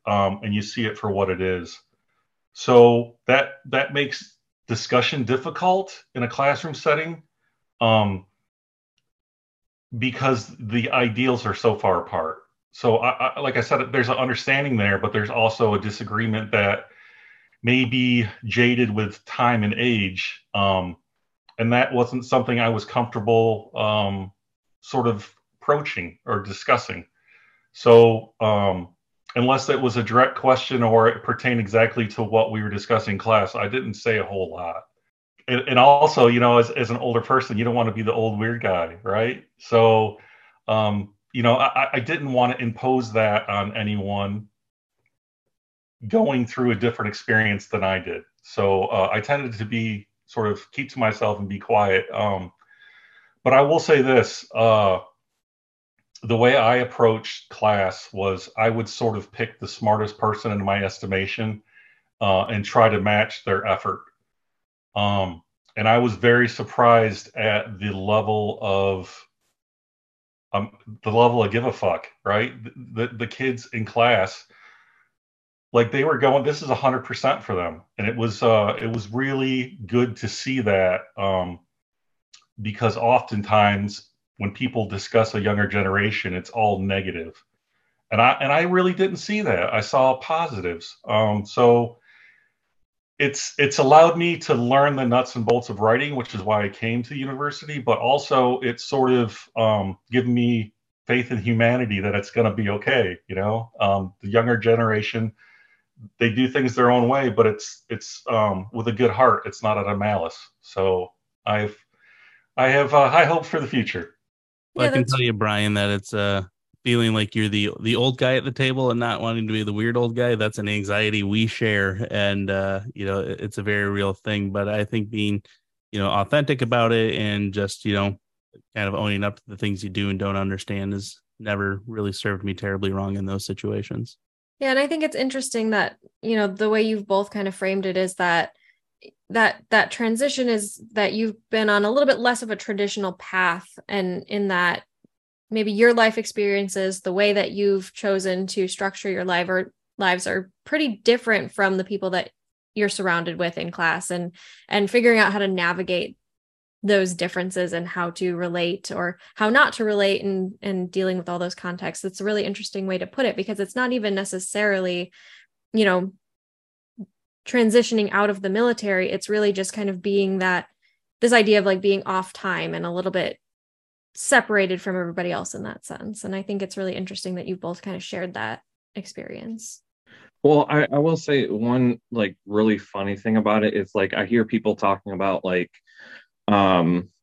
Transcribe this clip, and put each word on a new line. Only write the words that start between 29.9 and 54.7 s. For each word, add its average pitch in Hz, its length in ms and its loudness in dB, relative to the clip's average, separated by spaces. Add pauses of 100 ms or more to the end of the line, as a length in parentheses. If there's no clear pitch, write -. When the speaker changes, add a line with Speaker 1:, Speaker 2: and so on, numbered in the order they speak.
Speaker 1:
a 120 60 0
direct 120 320 4
question 127 460 2
or 113 260 6
it 117 160 0
pertained 120 360 -2
exactly 113 480 2
to 113 160 -6
what 110 280 2
we 107 120 -4
were 104 60 -4
discussing 104 440 -2
in 95 60 -4
class, 107 360 2
I 104 120 -2
didn't 110 260 -6
say 110 240 -2
a 98 80 -2
whole 92 260 -6
lot. 87 340 -10 (600)
And, 127 200 0
and 131 100 2
also, 143 500 8
you 120 120 4
know, 120 180 6
as, 117 140 4
as 120 180 -2
an 117 80 -4
older 117 240 0
person, 127 360 0
you 113 60 0
don't 117 120 0
want 117 120 2
to 110 60 -2
be 110 80 -6
the 110 120 0
old 110 260 -2
weird 117 240 -4
guy, 87 400 -2
right? 107 420 -2 (120)
So, 113 600 4 (500)
um, 104 460 -2 (180)
you 120 120 -2
know, 120 140 6
I, 135 360 2
I 135 60 -2
didn't 143 340 -4
want 123 240 2
to 127 60 -8
impose 120 500 -2
that 107 360 2
on 101 280 -4
anyone 101 680 -4 (1600)
going 127 400 2
through 123 240 0
a 110 40 4
different 113 340 -2
experience 107 580 0
than 101 160 -2
I 95 160 0
did. 85 240 -10 (180)
So, 98 440 0
uh, 95 260 0
I 107 100 -2
tended 139 380 -4
to 110 60 -4
be 110 420 -6 (180)
sort 110 220 -4
of 101 240 -6
keep 135 200 -10
to - 80 -10
myself 113 380 0
and 101 100 -8
be 98 120 -8
quiet. 101 520 2
Um, 98 400 -4 (920)
but 127 100 4
I 135 80 8
will 143 180 4
say 147 220 4
this, 127 440 2 (100)
uh, 107 440 4 (1200)